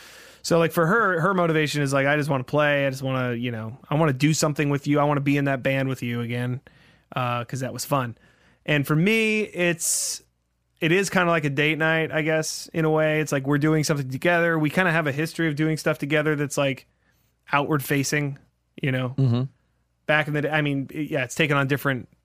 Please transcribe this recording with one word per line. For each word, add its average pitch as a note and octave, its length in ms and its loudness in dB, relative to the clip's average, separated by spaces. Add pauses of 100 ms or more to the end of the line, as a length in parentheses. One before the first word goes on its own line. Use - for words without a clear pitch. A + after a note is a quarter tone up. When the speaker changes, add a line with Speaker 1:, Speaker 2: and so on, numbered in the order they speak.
(420)
Speaker 1:
So, E3+ 160 2
like, E3 140 2
for E3 140 2
her, F#3+ 340 2
her F#3+ 140 2
motivation D#3 480 2
is, C#3 100 0
like, C3+ 140 2
"I C#3+ 100 4
just D3 140 0
wanna C3 140 0
play. C#3+ 420 2
I C#3 40 0
just C3+ 120 -6
wanna, C3 320 -2
you A#2+ 160 -4
know, A2+ 280 -8 (100)
I D3 60 -2
wanna D#3 180 4
do C#3+ 220 2
something D3 360 0
with C#3+ 160 -2
you. C#3+ 140 2
I C#3+ 40 4
wanna D3 160 2
be C#3+ 160 2
in C#3+ 100 0
that C3+ 160 -2
band C3+ 260 0
with C3 140 -6
you A#2+ 180 -4
again, B2 400 -4 (560)
uh, A#2+ 280 -2
'cause C3 160 -8
that B2 120 -8
was A#2+ 120 -10
fun." B2 320 -2 (480)
And D3 220 0
for D#3 80 0
me, G#3+ 460 2
it's, - 840 -2 (580)
it E3 120 2
is F#3+ 180 2
kinda F3+ 200 2
like D#3+ 140 2
a D3 60 -2
date D3 280 0
night, D#3+ 340 0
I D#3 100 0
guess, D#3 500 -2
in E3 120 0
a D#3 60 2
way. D#3 300 2
It's D3 120 -4
like C3+ 140 -2
we're C#3+ 120 2
doing D#3 260 2
something C#3+ 240 -2
together. E3+ 500 0
We D3+ 120 2
kinda F#3 220 2
have D#3+ 160 0
a C3 40 0
history D#3+ 360 -2
of D3 80 -2
doing D#3 200 0
stuff D#3 220 -2
together D3+ 380 0
that's, C#3+ 220 -4
like, C#3 280 -2 (640)
outward C#3+ 300 2
facing, C#3+ 560 -2 (420)
you C#3 120 -2
know? B2+ 260 -4
Speaker 2:
Mm-hmm. B2+ 240 2 (640)
Speaker 1:
Back D3+ 220 4
in D3 60 -2
the D3 80 -2
day, C#3+ 80 -2
I D#3 120 2
mean, C#3 300 -2
it, D3+ 180 -8
yeah, C#3+ 140 -2
it's - 120 -8
taken D3 200 2
on C#3 120 2
different, C3 400 -2 (160)